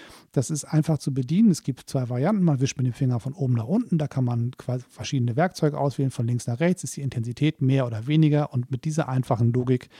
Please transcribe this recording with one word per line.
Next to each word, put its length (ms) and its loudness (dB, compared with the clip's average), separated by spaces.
das 180 -2
ist 140 -6
einfach 320 2
zu 160 -4
bedienen. 380 4
Es 120 0
gibt 280 -8
zwei 180 -2
Varianten. 340 0
Man 160 4
wischt 200 -2
mit 80 0
dem 80 -2
Finger 260 0
von 140 -8
oben 180 0
nach 140 0
unten. 320 0
Da 100 -2
kann 160 -2
man 280 -2
quasi 360 -6
verschiedene 480 -4
Werkzeuge 420 0
auswählen, 320 0
von 160 -4
links 200 -2
nach 120 -4
rechts. 260 0
Ist 120 -10
die 60 -8
Intensität 580 -2
mehr 260 2
oder 200 -6
weniger? 440 4
Und 200 -4
mit 160 -6
dieser 240 -2
einfachen 420 2
Logik 480 0